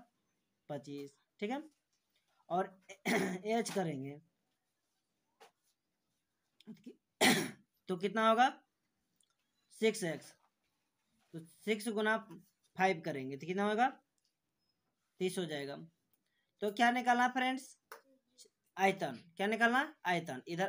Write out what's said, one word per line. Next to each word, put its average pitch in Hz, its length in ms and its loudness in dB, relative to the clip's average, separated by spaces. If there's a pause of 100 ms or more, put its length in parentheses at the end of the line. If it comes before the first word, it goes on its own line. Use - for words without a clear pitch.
(720)
पच्चीस। 143 460 -10 (240)
ठीक 208 100 -4
है, 285 120 -6 (840)
और 185 280 -2 (300)
<clears throat> 190 400 -2
एच 220 240 0
करेंगे 147 500 -4 (3750)
तो 185 80 -4
कितना 202 320 0
होगा? 233 200 6 (1300)
सिक्स 220 280 0
एक्स। 156 280 -6 (1000)
तो 165 60 -12 (240)
सिक्स 214 260 -2
गुना 214 260 2 (600)
फ़ाइव 185 240 2
करेंगे 139 360 -6
तो 156 100 -14
कितना 196 220 0
होगा? 226 200 4 (1300)
तीस 185 180 -2
हो 185 80 -2
जाएगा। 143 300 -6 (840)
तो 208 100 0
क्या 240 180 4
निकालना 247 400 4
फ्रेंड्स? 254 460 -2 (1000)
आयतन। 185 460 2 (140)
क्या 196 100 -2
निकालना? 233 360 4 (240)
आयतन। 170 420 -2
इधर 170 200 -2